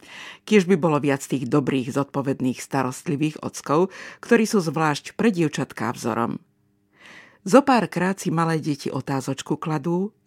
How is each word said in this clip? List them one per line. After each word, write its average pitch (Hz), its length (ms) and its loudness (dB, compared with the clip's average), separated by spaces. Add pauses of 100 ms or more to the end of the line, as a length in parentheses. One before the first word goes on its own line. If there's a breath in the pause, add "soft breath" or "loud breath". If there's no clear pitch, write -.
(500 loud breath)
Kiež 208 160 6
by 175 160 4
bolo 156 160 2
viac 139 240 0
tých 135 240 -4
dobrých, 123 480 0
zodpovedných, 131 640 -2
starostlivých 143 880 -4
ockov, - 480 -2 (320 loud breath)
ktorí 233 240 4
sú 196 160 2
zvlášť 156 480 -2
pre 214 160 2
dievčatká 147 640 -2
vzorom. 117 480 -4 (1040 loud breath)
Zopárkrát 196 720 4
si - 120 -8
malé 160 320 0
deti 143 320 -4
otázočku 139 640 -4
kladú, 170 560 -2 (140)